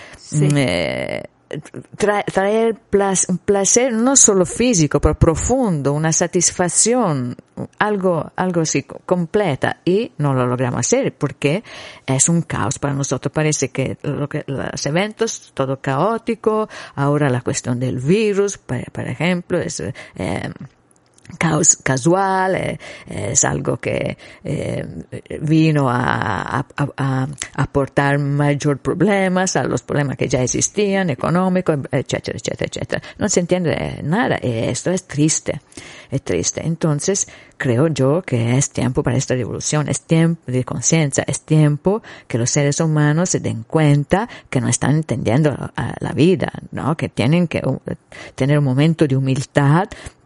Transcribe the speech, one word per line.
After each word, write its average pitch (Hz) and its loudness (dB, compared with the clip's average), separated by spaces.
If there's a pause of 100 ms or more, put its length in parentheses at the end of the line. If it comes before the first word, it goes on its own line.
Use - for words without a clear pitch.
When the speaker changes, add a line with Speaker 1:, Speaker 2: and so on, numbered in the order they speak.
(180)
Speaker 1:
Sí. 151 0
Speaker 2:
mm, 147 4
eh, 85 -2 (720)
tra-, 202 0
traer 220 0 (160)
plas-, 196 2
un 185 0
placer 208 2
no 240 2
solo 196 6
físico, 180 2
pero 151 2
profundo, 165 2
una 160 0
satisfacción, 175 0 (440)
algo, 185 0
algo 180 0
así 143 0
co-, - -16
completa, 180 0
y 196 2
no 143 0
lo 127 2
logramos 123 -2
hacer 233 -2
porque 147 -2 (420)
es 135 0
un 170 2
caos - -4
para 143 -2
nosotros. 139 -4
Parece 151 0
que - -4
lo 143 -4
que, - -8
los - -6
eventos, 208 -4
todo 135 -2
caótico, 214 0 (280)
ahora 143 2
la 123 0
cuestión - -4
del 123 -4
virus, 202 2
pa-, - -8
por 117 -8
ejemplo, 180 -2
es... - -6
Eh, - -6 (1400)
caos 160 2
casual, 185 2
eh, - -4 (280)
es - -2
algo 139 -2
que, - -4 (260)
eh, - -4 (580)
vino 156 2
a, 120 0 (580)
a, - -4 (100)
a, 143 -2 (100)
a 135 -2 (260)
aportar 139 0
mayor 143 0
problemas 185 2
a 131 0
los - -2
problemas 143 -2
que - -2
ya 127 0
existían, 196 0
económicos, 180 0 (140)
etcétera, - -4
etcétera, - -6
etcétera. - -6 (180)
No 208 0
se 185 2
entiende 165 -2
nada, 190 0
y - -2 (200)
esto - -4
es 185 -2
triste, - 0 (480)
es 135 -4
triste. - -2
Entonces, 165 0 (300)
creo 135 2
yo 139 2
que 117 0
es 147 0
tiempo 127 -2
para 123 0
esta 131 0
revolución, 127 -2
es - -2
tiempo 165 0
de 127 0
conciencia, 147 0
es - -4
tiempo 156 2 (260)
que 117 -2
los 120 0
seres 143 2
humanos 156 2
se 139 0
den 113 -6
cuenta 156 2 (220)
que 127 -2
no 117 -2
están 120 2
entendiendo 147 2
la, - -6
la - -6
vida, 160 4 (200)
¿no? 143 -2
Que - -4
tienen 160 2
que, - -4
uh, 131 -2 (540)
tener 143 2
un 147 2
momento 151 2
de 135 2
humildad 139 2 (380)